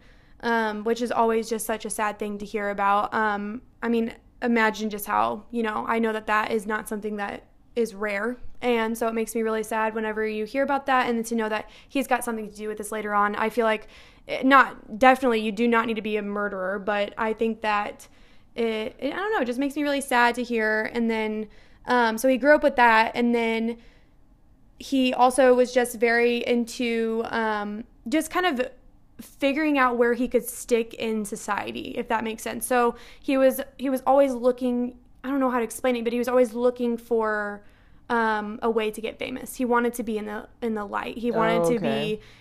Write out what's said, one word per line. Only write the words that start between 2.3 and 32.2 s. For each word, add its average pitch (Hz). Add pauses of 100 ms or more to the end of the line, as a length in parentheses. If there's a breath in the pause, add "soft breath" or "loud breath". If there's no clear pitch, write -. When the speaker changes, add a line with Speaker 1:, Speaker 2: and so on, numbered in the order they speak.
Speaker 1:
to 208
hear 202
about. 202
Um, 208 (220)
I 233
mean, 233 (260)
imagine 220
just 208
how, 214
you 240
know, 220
I 226
know 226
that 214
that 214
is 220
not 214
something 214
that 202 (320)
is 226
rare, 208 (240)
and 233
so 226
it 226
makes 226
me 226
really 220
sad 220
whenever 220
you 214
hear 269
about 277
that, 254
and 233
then 226
to 233
know 220
that 214 (180 loud breath)
he's 262
got 240
something 220
to 208
do 214
with 214
this 208
later 208
on. 208
I 220
feel 226
like, 220 (400 loud breath)
eh, -
not, 262
definitely 254
you 220
do 220
not 233
need 226
to 220
be 214
a 208
murderer, 202
but 202
I 220
think 220
that 208 (480 soft breath)
it, 220
it, 277
I -
don't 392
know, 415
it 247
just 240
makes 277
me 294
really 285
sad 240
to 247
hear. 220
And 233
then, 220 (380 soft breath)
um, 226
so 262
he 262
grew 277
up 302
with 285
that, 226
and 240
then 226 (1040 soft breath)
he 254
also 254
was 247
just 240
very 240
into, 233
um, 214 (260)
just 311
kind 359
of 247 (540)
figuring 285
out 254
where 240
he 240
could 233
stick 233
in 220
society, 214
if 240
that 226